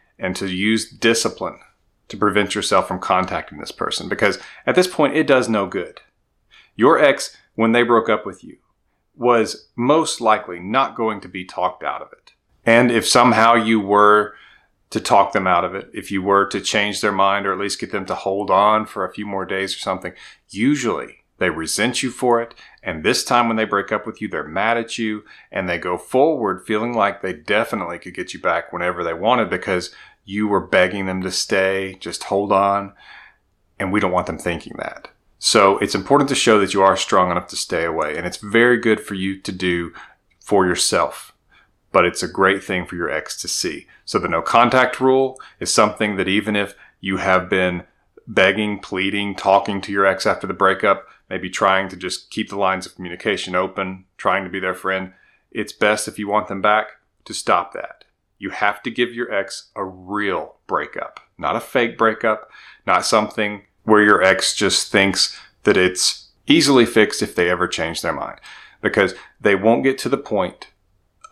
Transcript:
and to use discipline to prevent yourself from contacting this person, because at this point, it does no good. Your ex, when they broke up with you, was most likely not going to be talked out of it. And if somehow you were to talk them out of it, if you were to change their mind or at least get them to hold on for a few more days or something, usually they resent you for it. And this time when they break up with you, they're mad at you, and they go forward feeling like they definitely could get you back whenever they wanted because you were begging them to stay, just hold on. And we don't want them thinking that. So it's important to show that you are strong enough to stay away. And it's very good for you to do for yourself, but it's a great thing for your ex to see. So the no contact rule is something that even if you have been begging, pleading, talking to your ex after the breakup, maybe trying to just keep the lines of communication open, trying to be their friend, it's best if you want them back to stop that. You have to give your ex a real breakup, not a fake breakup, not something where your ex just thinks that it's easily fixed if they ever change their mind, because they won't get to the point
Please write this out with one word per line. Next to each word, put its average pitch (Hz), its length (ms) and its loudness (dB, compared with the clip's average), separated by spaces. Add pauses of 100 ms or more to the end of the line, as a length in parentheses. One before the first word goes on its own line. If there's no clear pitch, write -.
(160)
and 92 200 -6
to 98 100 -6
use 104 420 -2
discipline - 720 -2 (480)
to - 100 -14
prevent 101 380 0
yourself 95 320 0
from 90 140 -6
contacting 92 580 -2
this 78 140 -14
person, - 360 -6
because 98 300 0 (260)
at 127 120 0
this 180 100 4
point, 147 300 0
it 160 100 2
does 127 220 4
no 104 180 0
good. 90 360 -8 (760)
Your 139 240 6
ex, 139 360 2 (200)
when 113 160 2
they 117 100 4
broke 113 260 2
up 107 160 0
with 95 200 -14
you, - 140 -20 (580)
was 117 580 2
most 143 460 0
likely 107 400 0
not 113 340 -2
going 110 260 -4
to 95 80 -16
be 92 160 -10
talked 90 380 -4
out 71 180 -6
of - 120 -18
it. - 200 -20 (320)
And 120 280 6
if 117 160 0
somehow 117 460 6
you 110 260 2
were 104 560 4 (540)
to 110 100 -2
talk 101 320 2
them 95 160 0
out 87 160 2
of 90 100 -6
it, 98 180 -10
if - 200 -12
you 95 100 -2
were 98 240 2
to 98 140 -4
change 104 400 -2
their 104 120 0
mind 98 320 0
or 98 80 -2
at 92 60 -4
least 101 220 -6
get 95 100 -10
them 98 160 -6
to 92 80 -6
hold 98 360 -4
on 104 360 4
for 98 180 -8
a 92 80 -8
few 104 140 -10
more 98 180 -6
days 95 300 -4
or - 60 -14
something, 92 320 -6 (360)
usually 107 760 -2 (140)
they 92 120 0
resent 101 520 -2
you 127 80 -4
for 120 300 2
it. 117 140 -10 (280)
And 80 200 -8
this 110 220 0
time 120 240 2
when 113 80 -2
they 110 80 0
break 101 260 -2
up 107 160 -4
with 110 160 -12
you, 104 60 -6
they're 80 160 -6
mad 98 320 -2
at 117 220 -6
you, 107 260 -6 (260)
and 95 180 -6
they 87 100 -2
go 90 200 -4
forward 127 680 0
feeling 110 260 -2
like 101 280 0
they 95 120 -6
definitely 98 640 -4
could 87 160 -18
get 92 180 -10
you 87 80 -14
back 85 320 -2
whenever 87 300 -4
they 85 120 -4
wanted 107 360 0
because 90 440 -4 (300)
you 101 220 -4
were 101 180 0
begging 95 420 2
them 92 140 -4
to 92 120 -4
stay, 95 640 0
just - 260 -12
hold 101 280 0
on. 98 400 2 (880)
And 95 140 -4
we 104 60 2
don't 95 140 0
want 90 160 -2
them 90 100 -6
thinking - 400 -8
that. - 300 -10 (320)
So 98 380 4
it's 104 180 -2
important 139 320 2
to 135 80 0
show 110 240 4
that 95 140 0
you 98 80 2
are 95 140 6
strong 92 360 2
enough 87 160 -4
to - 80 -12
stay 85 280 -4
away. 80 320 -4
And 85 80 -8
it's 87 120 -8
very 117 420 4
good 107 220 2
for - 140 -10
you 95 260 -6
to - 100 -10
do 87 420 -2 (460)
for 95 260 2
yourself, 85 720 -2 (560)
but 90 140 4
it's 87 180 -2
a 92 60 -6
great 95 340 0
thing 90 240 -4
for - 80 -14
your 85 160 -4
ex 78 280 -6
to 87 100 -12
see. - 400 -6 (160)
So - 160 -2
the 87 80 -4
no 82 140 -2
contact 120 580 2
rule 131 400 2 (180)
is - 160 -4
something 107 420 2
that 92 120 -2
even 104 260 0
if 101 220 -4 (240)
you 95 160 -4
have 92 320 0
been 90 340 0 (460)
begging, 101 500 2
pleading, 98 560 -4
talking 98 460 2
to 95 100 -12
your 98 160 2
ex 95 180 0
after 101 220 -2
the 95 80 -4
breakup, 98 540 0 (200)
maybe 92 220 -8
trying 95 380 2
to 92 80 -16
just 90 340 -10
keep - 180 -6
the 101 100 -10
lines 92 280 -2
of - 80 -20
communication 92 640 -6
open, 95 480 -4 (120)
trying 95 280 -2
to 90 60 -12
be 92 100 -6
their 92 140 -4
friend, 95 400 -6 (360)
it's 101 220 -8
best 107 340 0
if 110 100 -14
you 104 120 -8
want 104 180 0
them 98 160 -8
back 107 240 4 (380)
to 110 100 -14
stop 90 380 -2
that. - 320 -14 (340)
You 98 120 -8
have 104 320 -2
to 120 80 -6
give 120 240 -2
your 117 180 -8
ex - 420 -8
a 101 100 -6
real 92 720 -6 (100)
breakup, - 540 -6 (180)
not 78 180 -2
a 120 40 -4
fake 120 360 -2
breakup, 110 540 0 (360)
not 90 200 2
something 107 560 -2 (220)
where 107 180 6
your 101 200 6
ex 95 320 4
just - 380 -2
thinks 98 460 2 (240)
that 101 140 4
it's - 520 0 (180)
easily 143 380 6
fixed 110 380 2
if 104 120 -6
they 87 140 2
ever 90 180 0
change 82 360 -6
their 85 100 -2
mind, - 280 -10 (400)
because 98 340 2 (260)
they 104 140 4
won't 113 300 4
get 131 140 0
to - 100 -6
the 127 100 0
point - 500 -6 (640)